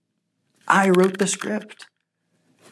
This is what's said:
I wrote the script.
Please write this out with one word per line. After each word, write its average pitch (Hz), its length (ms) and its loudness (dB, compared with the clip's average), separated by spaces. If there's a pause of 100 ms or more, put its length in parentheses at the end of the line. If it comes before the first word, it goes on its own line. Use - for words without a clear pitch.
(680)
I 196 220 2
wrote 185 280 2
the 196 80 -2
script. - 640 -10 (840)